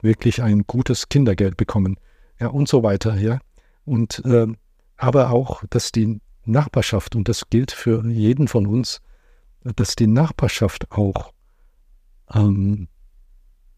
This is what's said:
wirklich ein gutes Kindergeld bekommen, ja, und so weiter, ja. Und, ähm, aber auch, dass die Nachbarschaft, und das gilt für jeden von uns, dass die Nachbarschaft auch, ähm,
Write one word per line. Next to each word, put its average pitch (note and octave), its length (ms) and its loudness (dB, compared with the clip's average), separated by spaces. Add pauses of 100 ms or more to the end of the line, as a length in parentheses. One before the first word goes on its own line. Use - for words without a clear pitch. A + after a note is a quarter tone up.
wirklich A2 400 2
ein G#2 240 2
gutes - 420 -2
Kindergeld G2+ 480 2
bekommen, G2 400 0 (440)
ja, A#2 80 -4
und C#3 200 -2
so B2+ 140 4
weiter, G#2+ 340 0
ja. A2 220 0 (460)
Und, A#2 400 -2
ähm, A#2 320 2 (400)
aber B2+ 340 2
auch, B2 400 -2
dass - 220 -2
die A2 280 -2 (240)
Nachbarschaft, B2 720 -2
und G#2+ 140 -2
das - 200 -4
gilt B2+ 220 0
für A2+ 360 -2
jeden A#2 420 2
von G#2 180 0
uns, A2+ 340 -4 (600)
dass A#2 320 -4
die A2+ 140 2
Nachbarschaft A#2 800 0
auch, - 420 -2 (1040)
ähm, G2+ 540 2 (880)